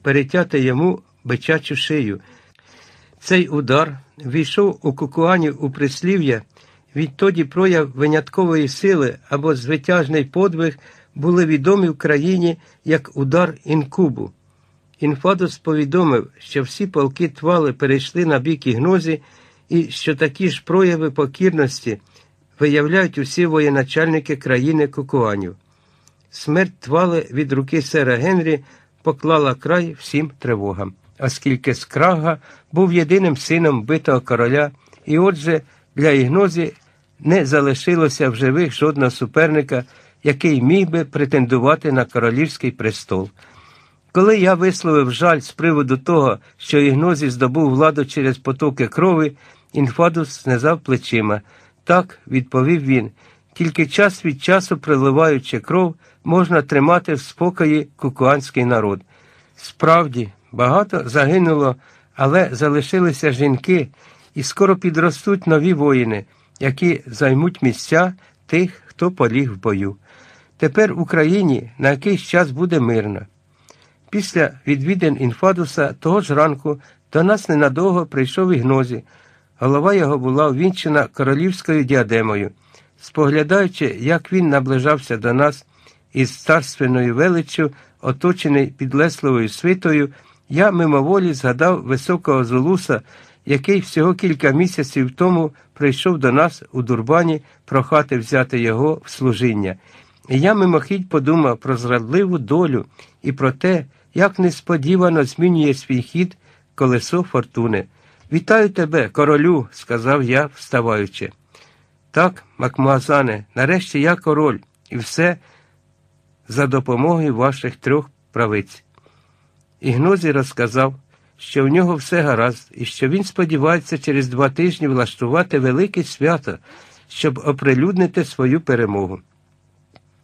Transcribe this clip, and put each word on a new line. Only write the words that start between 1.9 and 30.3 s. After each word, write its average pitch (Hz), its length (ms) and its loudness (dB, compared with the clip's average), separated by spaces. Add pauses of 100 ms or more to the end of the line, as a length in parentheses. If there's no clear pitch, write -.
Цей 180 280 2
удар 143 520 0 (180)
ввійшов 156 640 -2
у 143 120 -2
кукуанів 156 720 0
у 135 60 -4
прислів'я, 143 680 -2 (540)
відтоді 160 480 0
прояв 165 480 0
виняткової 151 760 0
сили 147 500 0 (120)
або 143 260 0
звитяжний 147 720 -2
подвиг 165 540 -2 (360)
були 175 300 2
відомі 165 440 2
в 143 80 -4
країні 170 600 0 (280)
як 156 280 0
удар 156 400 0 (120)
інкубу. 147 680 -2 (680)
Інфадус 175 580 -2
повідомив, 151 680 0 (120)
що - 240 -6
всі 190 240 -6
полки 147 400 -2
Твали 151 460 0
перейшли 139 520 -2
на 147 140 2
бік 143 280 -4
Ігнозі 156 540 0 (480)
і 170 140 2
що 143 320 -6
такі 156 340 -2
ж 131 160 -6
прояви 170 460 0
покірності 139 880 -2 (600)
виявляють 151 580 2
усі 147 280 -2
воєначальники 151 920 0
країни 139 520 0
кукуанів. 110 680 -2 (760)
Смерть 185 480 -2
Твали 165 520 0
від 135 220 -4
руки 135 280 0
сера 135 340 0
Генрі 160 440 0 (440)
поклала 151 520 0
край 165 440 -2
всім 147 400 -4